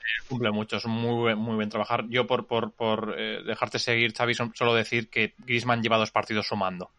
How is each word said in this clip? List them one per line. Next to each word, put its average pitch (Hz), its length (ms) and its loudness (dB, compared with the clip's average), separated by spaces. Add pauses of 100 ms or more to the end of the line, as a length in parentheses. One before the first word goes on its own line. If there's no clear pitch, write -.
(280)
cumple 120 240 0
mucho, 110 260 -2
es 101 80 -4
muy 117 280 0
buen, 117 240 2
muy 110 180 -2
buen 107 140 0
trabajar. 110 400 0
Yo 120 160 2
por, 117 220 0
por, 113 260 0
por, 107 440 0
eh, 107 260 -6
dejarte 110 340 -4
seguir, 117 360 2
Xavi, 120 200 0
son-, 117 220 -4
solo 120 180 4
decir 113 360 0
que 110 280 0
Griezmann 120 460 0
lleva 113 140 4
dos 107 120 2
partidos 107 380 0
sumando. 92 520 -4